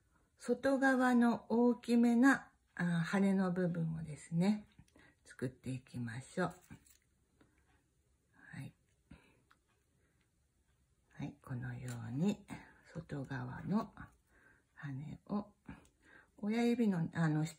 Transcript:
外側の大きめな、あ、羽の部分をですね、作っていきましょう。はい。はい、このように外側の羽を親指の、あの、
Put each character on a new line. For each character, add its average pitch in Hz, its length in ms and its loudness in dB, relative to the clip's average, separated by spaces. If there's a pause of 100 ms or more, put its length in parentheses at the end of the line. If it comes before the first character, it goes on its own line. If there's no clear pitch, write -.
(400)
外 262 380 0
側 254 380 4
の 233 340 4
大 240 260 4
き 233 220 0
め 233 180 6
な、 262 320 6 (280)
あ、 - 80 -4
羽 175 500 2
の 190 180 2
部 180 160 0
分 165 280 -2
を 160 80 -8
で 151 140 -10
す - 140 -20
ね、 196 360 2 (580)
作 - 220 -8
っ - 20 -8
て - 220 -10
い 127 80 -6
き - 180 -16
ま 117 240 -8
し - 180 -10
ょ 180 60 -2
う。 170 80 -8 (2000)
は - 80 -12
い。 - 120 -14 (2500)
は 143 80 -8
い、 - 80 -10 (100)
こ 135 120 -10
の 123 180 -8
よ 123 180 -10 (180)
う 123 100 -6
に 196 260 0 (480)
外 151 320 -10
側 127 380 -8
の 208 280 -2 (840)
羽 143 440 -10 (100)
を 202 180 -6 (960)
親 226 200 0
指 240 240 2
の、 170 260 0
あ 165 140 2
の、 151 180 2 (140)